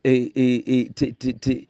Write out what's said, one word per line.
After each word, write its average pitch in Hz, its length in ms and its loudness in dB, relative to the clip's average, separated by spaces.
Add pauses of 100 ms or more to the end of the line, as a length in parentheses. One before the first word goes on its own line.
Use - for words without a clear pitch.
Eh, 127 320 2
eh, 127 300 2
eh, 123 300 0
te-, 131 160 -2
te-, 127 220 -6
te-, 123 360 -4